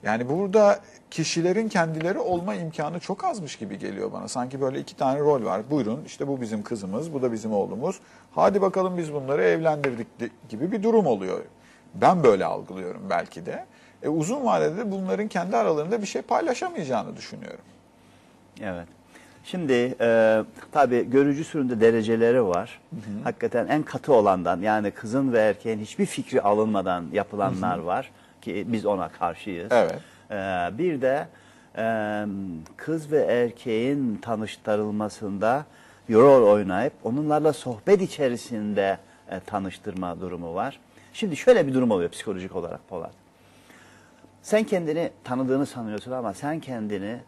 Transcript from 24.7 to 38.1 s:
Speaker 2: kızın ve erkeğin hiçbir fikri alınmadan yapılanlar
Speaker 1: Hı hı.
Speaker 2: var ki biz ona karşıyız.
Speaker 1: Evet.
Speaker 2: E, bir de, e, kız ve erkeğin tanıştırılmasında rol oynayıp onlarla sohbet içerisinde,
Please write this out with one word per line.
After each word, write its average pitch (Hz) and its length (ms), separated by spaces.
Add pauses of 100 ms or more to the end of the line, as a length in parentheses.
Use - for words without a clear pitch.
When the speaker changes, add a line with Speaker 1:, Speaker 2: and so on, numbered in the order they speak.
Speaker 2:
kızın 127 420
ve 117 80
erkeğin 107 380
hiçbir 107 280
fikri - 360
alınmadan 101 720
yapılanlar 95 680
Speaker 1:
Hı 82 40
hı. 82 40
Speaker 2:
var 104 240 (320)
ki 98 240
biz 110 200
ona 92 220
karşıyız. 87 640
Speaker 1:
Evet. 98 220 (360)
Speaker 2:
E, 107 40 (440)
bir 156 240
de, 135 240 (500)
e, 113 80 (920)
kız 151 360
ve 151 100
erkeğin 120 920
tanıştırılmasında 107 1500 (460)
rol 120 420
oynayıp 104 400 (120)
onlarla 151 480
sohbet 151 500
içerisinde, 107 960 (320)